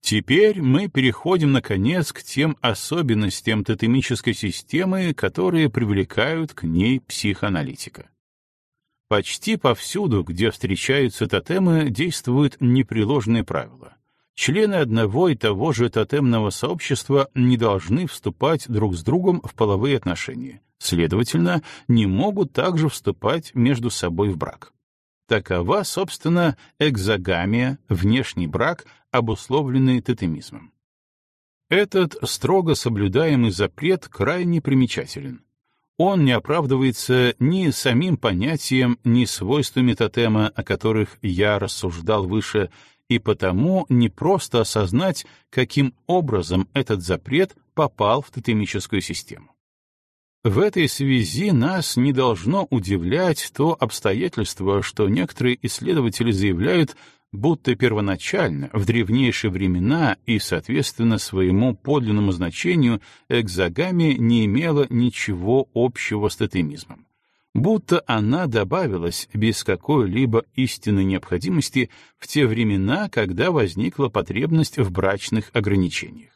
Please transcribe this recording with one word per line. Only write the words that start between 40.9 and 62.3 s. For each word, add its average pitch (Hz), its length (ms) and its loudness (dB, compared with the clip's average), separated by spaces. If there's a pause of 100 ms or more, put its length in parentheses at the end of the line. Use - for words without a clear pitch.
я 101 360 2
рассуждал 95 680 -2
выше, 104 420 -2 (400)
и 117 100 2
потому 113 720 0
не 120 200 4
просто 160 520 0
осознать, 110 640 0 (240)
каким 127 440 0 (140)
образом 98 640 0
этот 110 300 -2
запрет 117 520 -2 (180)
попал 131 480 0
в - 100 -18
тотемическую 107 720 -2
систему. - 500 -12 (920)
В 110 160 2
этой 180 280 2
связи 135 640 0
нас 143 460 0
не 135 160 2
должно 127 560 0
удивлять 104 840 -2
то 160 240 0
обстоятельство, 101 1040 -2
что 101 260 0
некоторые 123 560 0
исследователи 117 640 0
заявляют, 104 640 0 (360)
будто 127 440 0
первоначально, 104 960 0
в 101 140 0
древнейшие 113 680 2
времена 98 760 0
и, 113 120 0
соответственно, 117 800 -2
своему 95 580 0
подлинному 107 560 0